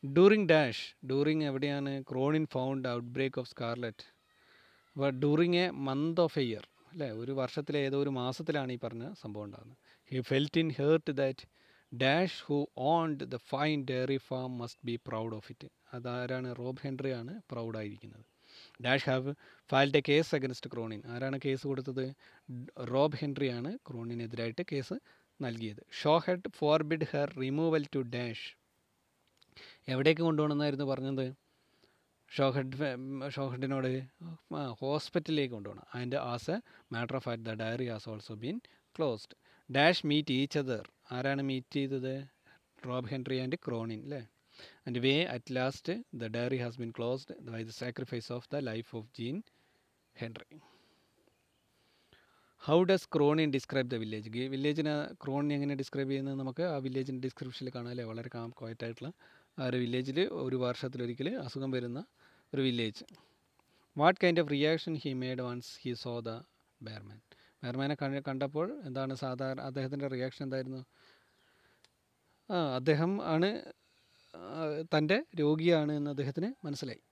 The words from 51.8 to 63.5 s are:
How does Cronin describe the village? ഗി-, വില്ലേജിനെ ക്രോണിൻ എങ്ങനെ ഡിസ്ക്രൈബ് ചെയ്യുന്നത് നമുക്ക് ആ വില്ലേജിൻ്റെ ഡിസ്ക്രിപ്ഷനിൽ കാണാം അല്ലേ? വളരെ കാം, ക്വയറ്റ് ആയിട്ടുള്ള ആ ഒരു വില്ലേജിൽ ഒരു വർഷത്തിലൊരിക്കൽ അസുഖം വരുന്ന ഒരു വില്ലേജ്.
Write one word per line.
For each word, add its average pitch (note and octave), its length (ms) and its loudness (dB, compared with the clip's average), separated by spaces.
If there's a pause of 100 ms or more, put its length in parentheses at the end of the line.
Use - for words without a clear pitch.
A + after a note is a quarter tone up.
How D3+ 100 8 (120)
does F#3+ 140 6 (120)
Cronin D3+ 420 6
describe C3 360 0
the A#2 100 -2
village? G#2+ 320 -6
ഗി-, C3 180 -2
വില്ലേജിനെ D3 400 0 (300)
ക്രോണിൻ C#3+ 340 0
എങ്ങനെ C#3+ 240 0
ഡിസ്ക്രൈബ് C3+ 300 -4
ചെയ്യുന്നത് C3+ 320 -2
നമുക്ക് C3 200 -4 (120)
ആ - 100 -2
വില്ലേജിൻ്റെ C3 420 -4
ഡിസ്ക്രിപ്ഷനിൽ B2+ 480 -8
കാണാം A#2+ 200 -8
അല്ലേ? B2 160 -6
വളരെ A2+ 240 -8
കാം, A#2 140 -6 (100)
ക്വയറ്റ് A2+ 260 -8
ആയിട്ടുള്ള A#2 260 -8 (480)
ആ C3+ 100 0
ഒരു B2 140 0
വില്ലേജിൽ B2+ 340 -2 (280)
ഒരു C3 180 0
വർഷത്തിലൊരിക്കൽ B2 640 -2 (160)
അസുഖം C3+ 320 -6
വരുന്ന B2 240 -2 (540)
ഒരു C#3 140 0
വില്ലേജ്. A#2 360 0 (1000)